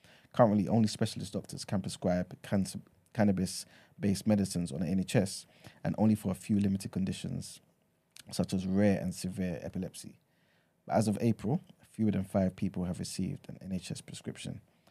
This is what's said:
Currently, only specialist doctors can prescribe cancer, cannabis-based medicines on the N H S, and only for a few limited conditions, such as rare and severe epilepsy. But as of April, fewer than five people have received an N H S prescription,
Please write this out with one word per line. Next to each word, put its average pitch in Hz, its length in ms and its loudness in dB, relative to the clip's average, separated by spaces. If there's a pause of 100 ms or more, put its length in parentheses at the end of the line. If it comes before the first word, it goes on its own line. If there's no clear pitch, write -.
(340)
Currently, 104 340 6
only 110 200 4
specialist - 460 -4
doctors - 320 -8
can 98 160 -2
prescribe 90 640 -2
cancer, 95 360 -2 (340)
cannabis-based 101 1120 0
medicines 101 440 2
on 78 100 -4
the 92 60 0
N 95 120 2
H - 160 -2
S, - 320 0 (360)
and - 140 -2
only 107 160 6
for 101 180 0
a 87 40 -2
few 104 240 0
limited 98 320 0
conditions, - 680 -4 (720)
such - 240 -2
as 92 140 -2
rare 98 340 4
and 87 140 -4
severe 90 480 -4
epilepsy. - 500 -10 (720)
But - 100 -2
as 107 120 4
of 104 120 0
April, 117 440 2 (280)
fewer 107 200 2
than 95 120 0
five 95 320 2
people 90 300 -2
have 90 140 -4
received - 500 -6
an - 140 -14
N 92 100 -8
H - 180 -6
S - 80 -6
prescription, - 600 -12 (300)